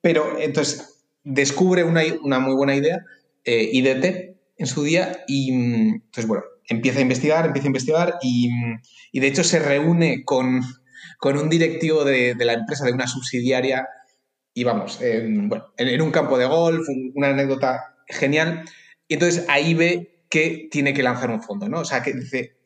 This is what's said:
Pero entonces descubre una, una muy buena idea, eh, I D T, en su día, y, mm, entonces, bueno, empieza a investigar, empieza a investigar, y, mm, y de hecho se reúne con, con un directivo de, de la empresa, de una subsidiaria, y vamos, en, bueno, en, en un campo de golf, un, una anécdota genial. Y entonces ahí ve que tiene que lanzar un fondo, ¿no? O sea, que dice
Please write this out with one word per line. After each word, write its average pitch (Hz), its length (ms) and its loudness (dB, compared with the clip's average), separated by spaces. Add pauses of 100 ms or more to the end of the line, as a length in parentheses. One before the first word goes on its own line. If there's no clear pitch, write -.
Pero 151 380 2
entonces 147 640 -4 (180)
descubre 143 600 2
una, 165 180 2 (220)
una 135 160 0
muy 131 160 0
buena 139 200 2
idea, 160 280 0 (400)
eh, 113 280 2
I 127 100 4
D 131 140 4
T, - 420 -4 (200)
en 139 100 -4
su 147 160 -4
día, 160 440 -2
y, 135 240 -2
mm, 117 420 2
entonces, - 340 -6
bueno, 107 160 -2 (240)
empieza 120 320 0
a 135 40 2
investigar, 147 420 2
empieza 139 220 -2
a - 20 2
investigar, 156 520 0
y, 123 280 2
mm, 117 320 -4 (300)
y - 80 -4
de 131 80 2
hecho 143 160 0
se 165 160 2
reúne 147 680 2
con, 127 360 0 (580)
con 139 180 0
un 151 120 0
directivo 160 540 2
de, 127 320 2
de 120 100 0
la 117 80 2
empresa, 131 320 -4
de 123 80 2
una 123 140 -2
subsidiaria, 127 800 -2 (680)
y 120 120 -4
vamos, 107 360 -2
en, 110 460 0
bueno, 107 200 -4 (100)
en, 123 100 -2
en 127 140 0
un 156 100 0
campo 139 260 2
de 127 80 2
golf, 165 440 0
un, 131 260 -6
una 139 140 2
anécdota 135 680 -2 (120)
genial. 160 580 -2 (420)
Y - 60 -4
entonces 170 340 2
ahí 147 260 2
ve 175 560 0
que - 400 -2
tiene 139 240 0
que 139 100 0
lanzar 123 260 -2
un 110 120 -4
fondo, 101 280 -8
¿no? 156 100 -4
O 156 60 -6
sea, 127 180 -4
que 139 100 -4
dice 123 520 -8